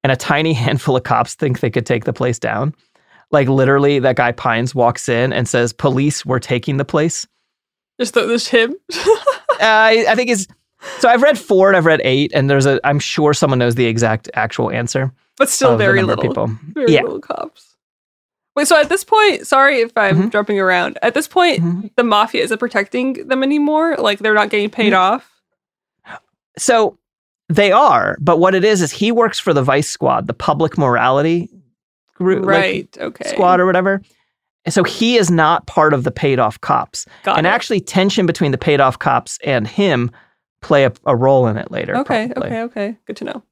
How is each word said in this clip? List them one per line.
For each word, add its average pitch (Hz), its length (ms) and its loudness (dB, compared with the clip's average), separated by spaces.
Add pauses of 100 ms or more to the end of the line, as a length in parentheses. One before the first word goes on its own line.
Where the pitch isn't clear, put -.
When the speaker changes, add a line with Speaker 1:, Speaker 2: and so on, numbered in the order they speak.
Speaker 1:
And 135 80 0
a 127 40 2
tiny 156 380 0
<laughs> 117 120 -2
handful 135 300 0
of 127 80 0
cops 120 320 -2
think 131 240 -4
they 123 100 -2
could 120 160 -4
take 117 200 -2
the 120 80 -4
place 123 260 -4
down. 117 340 -4 (580)
Like, 143 160 2
literally, 139 520 2
that 127 160 2
guy 120 160 0
Pines 117 420 -2
walks 123 360 0
in 127 240 0
and 120 140 -2
says, 120 260 0
"Police, 139 520 -2
we're 131 140 -2
taking 131 380 -4
the 139 80 -4
place." 160 420 -2 (720)
Speaker 2:
Just 240 160 -6
th-, 226 120 2
just 233 220 -2
him? 240 260 0 (160)
<laughs> - 40 -12
Speaker 1:
Uh, 480 680 -2
I, 220 480 4
I 220 60 2
think 247 160 -2
it's, 190 160 -2 (520)
so 254 100 4
I've 240 120 4
read 285 180 4
four 190 300 2
and 190 80 4
I've 160 80 2
read 160 180 2
eight, 135 300 0
and 139 160 0
there's 139 160 4
a, 139 180 2
I'm 143 160 2
sure 147 340 0
someone 135 260 0
knows 120 160 2
the 127 100 2
exact 113 480 -2
actual 110 380 -4
answer 127 400 -4 (260)
Speaker 2:
But 277 120 2
still 262 240 2
Speaker 1:
of 226 40 2
the 208 80 2
Speaker 2:
very 196 140 4
Speaker 1:
number 190 140 0
of - 60 -2
Speaker 2:
little. - 280 -2
Speaker 1:
people. 110 120 -6 (140)
Speaker 2:
Very 247 180 0
Speaker 1:
Yeah. 151 120 4
Speaker 2:
little - 180 -6
cops. - 540 -14 (800)
Wait, 285 120 0
so 330 120 4
at 294 100 0
this 359 140 -2
point, 427 440 2
sorry 269 340 2
if 233 140 -2
I'm 196 220 2
Speaker 1:
Mm-hmm. 196 120 0
Speaker 2:
jumping 208 300 -2
around. 185 440 0
At 240 100 0
this 311 140 -4
point, 349 340 0
Speaker 1:
Mm-hmm. 175 260 -4 (100)
Speaker 2:
the 247 60 0
mafia 214 400 0
isn't 220 140 -4
protecting 240 680 -4
them 262 160 -2
anymore? 302 540 0
Like, 208 220 -2
they're 214 140 0
not 208 160 2
getting 208 220 -2
paid 208 220 0
Speaker 1:
Mm-hmm. 185 80 4 (120)
Speaker 2:
off? - 180 -8 (1300)
Speaker 1:
So 226 400 0 (520)
they 190 220 4
are, 160 480 4
but 156 200 2
what 190 160 4
it 180 80 2
is, 208 180 2
is 151 100 -2
he 214 200 -2
works 226 280 0
for 175 140 -2
the 139 100 2
Vice 139 260 0
Squad, 131 380 -2
the - 60 -8
public 151 440 -2
morality 139 720 0 (680)
group, 185 300 0
like, - 20 -2
Speaker 2:
Right, 196 520 -2
okay. - 300 -10
Speaker 1:
squad 180 300 2
or 180 60 0
whatever. 190 360 0 (600)
And 165 100 -8
so 185 100 2
he 233 340 0
is 185 120 2
not 165 380 2
part 151 260 2
of 131 120 -2
the - 60 -4
paid 135 280 -2
off 113 220 -2
cops. - 440 -4 (180)
Speaker 2:
Got - 140 0
Speaker 1:
And 156 80 0
Speaker 2:
it. 180 60 2
Speaker 1:
actually 226 300 -2
tension 190 440 0
between 165 260 0
the 131 60 -4
paid 147 220 0
off 131 180 2
cops - 460 -2
and 123 240 -2
him 131 420 0 (520)
play 139 240 2
a, 113 80 0 (120)
a 139 100 0
role 131 320 4
in 107 100 -2
it - 120 -10
later, - 280 -6
Speaker 2:
Okay, 247 360 -4
Speaker 1:
probably. 226 160 -6
Speaker 2:
okay, 226 140 -6
okay. 220 420 -8
Good 214 120 -14
to 220 80 -12
know. - 260 -12